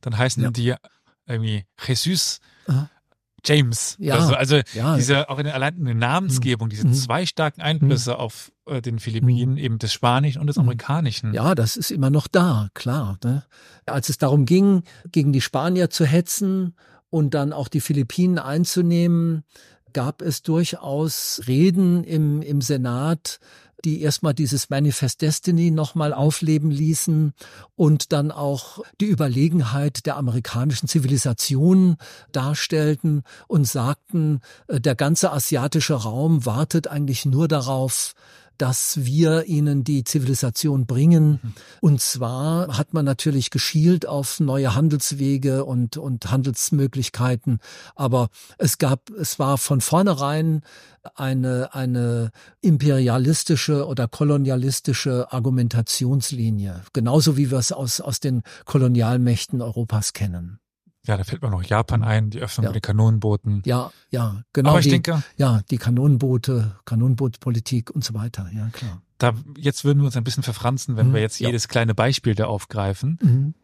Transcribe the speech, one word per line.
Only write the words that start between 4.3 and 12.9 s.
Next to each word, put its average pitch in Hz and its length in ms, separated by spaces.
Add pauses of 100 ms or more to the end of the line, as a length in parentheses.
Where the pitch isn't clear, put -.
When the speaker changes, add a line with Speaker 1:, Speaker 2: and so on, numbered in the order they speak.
Speaker 1:
Also 135 260 (120)
Speaker 2:
Ja. 131 240
Speaker 1:
diese, 139 340
auch 135 80
in 147 80
der, 151 80
allein 139 220
in 170 80
der 120 100
Namensgebung, 123 760
Speaker 2:
Mhm. - 20
Speaker 1:
diese 107 160
Speaker 2:
Mhm. 123 80
Speaker 1:
zwei 135 320
starken 160 360
Einflüsse 143 500
Speaker 2:
Mhm. 123 40
Speaker 1:
auf, - 360 (140)
äh, 131 140
den 117 200
Philippinen, 120 540
Speaker 2:
Mhm. 143 40
Speaker 1:
eben 117 200
des 110 140
Spanischen 135 480
und 151 60
des 147 100
Speaker 2:
Mhm. 165 60
Speaker 1:
Amerikanischen. 123 720
Speaker 2:
Ja, 143 220
das 113 200
ist 226 140
immer 135 200
noch 147 180
da, 123 460
klar, 123 500